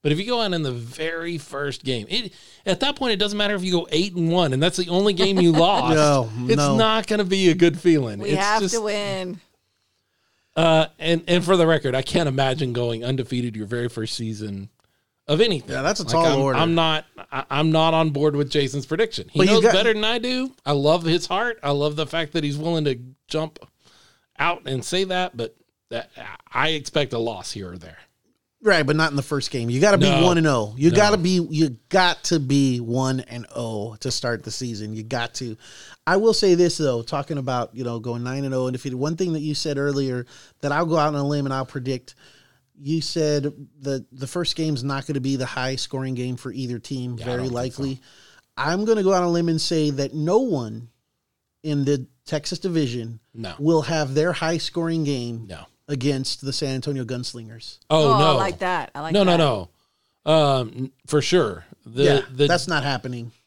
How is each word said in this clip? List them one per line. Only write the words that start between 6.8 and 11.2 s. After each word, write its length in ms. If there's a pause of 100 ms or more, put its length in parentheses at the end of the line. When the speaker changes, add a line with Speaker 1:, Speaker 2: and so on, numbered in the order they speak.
Speaker 1:
gonna 160
be 260
a 40
good 240
feeling. 420
Speaker 3:
We 100
Speaker 1:
It's 100
Speaker 3:
have 220
Speaker 1:
just 120
Speaker 3:
to 60
win. 580 (1160)
Speaker 1:
Uh, 320 (120)
and, 300